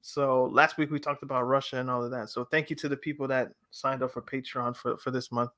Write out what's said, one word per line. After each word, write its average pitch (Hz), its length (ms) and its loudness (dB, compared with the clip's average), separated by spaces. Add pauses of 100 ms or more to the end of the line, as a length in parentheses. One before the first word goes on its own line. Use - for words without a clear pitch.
So 131 440 4
last - 320 6
week 147 120 0
we 147 80 -2
talked 143 240 -4
about 131 240 0
Russia 135 300 2
and 127 140 -2
all 123 120 0
of 120 80 -2
that. 113 180 -6
So 123 160 -6
thank 156 260 0
you 160 60 -2
to 151 120 -4
the 139 80 0
people 143 320 -4
that 131 240 0 (180)
signed 135 320 -2
up 127 100 -2
for 120 100 -8
Patreon 127 540 -4
for, - 200 -2
for - 160 -4
this 127 180 -4
month. 120 280 0